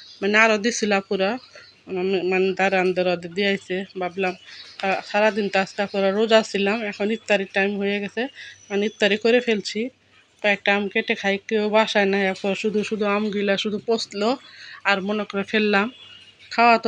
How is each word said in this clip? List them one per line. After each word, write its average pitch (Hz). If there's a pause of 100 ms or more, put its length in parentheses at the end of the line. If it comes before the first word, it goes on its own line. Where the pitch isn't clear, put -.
(180)
মানে 202
আরও 220
দিছিল 214
আপুরা, 196 (580)
মানে, 190
মানে 185
দাঁড়ানদের 185
ওদের 175
দিয়েছে। 196 (220)
ভাবলাম, 180 (460)
আহ, 190
সারাদিন 208
তো 196
আজকে 196
আপুরা 196
রোজা 220
ছিলাম, 202
এখন 202
ইফতারির 202
টাইম 202
হয়ে 202
গেছে, 208 (440)
মানে 202
ইফতারি 208
করে 233
ফেলছি। 214 (640)
কয়েকটা 202
আম 202
কেটে 220
খাই, 196
কেউ 214
বাসায় 208
নাই, 196
এখন 190
শুধু 208
শুধু 208
আমগুলা 202
শুধু 208
পচলো 226 (540)
আর 196
মনে 208
করে 196
ফেললাম। 214 (600)
খাওয়া 233
তো 226